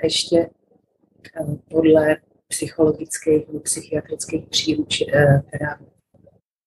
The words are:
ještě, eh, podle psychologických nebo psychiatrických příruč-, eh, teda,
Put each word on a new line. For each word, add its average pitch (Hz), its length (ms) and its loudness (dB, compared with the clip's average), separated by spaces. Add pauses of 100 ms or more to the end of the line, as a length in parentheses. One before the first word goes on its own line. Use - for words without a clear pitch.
ještě, 170 460 0 (920)
eh, 147 140 -6 (140)
podle 156 480 4 (300)
psychologických 156 1000 -2
nebo 151 120 -10
psychiatrických - 880 -8
příruč-, - 540 -2 (120)
eh, 139 280 6 (100)
teda, 147 280 -8 (880)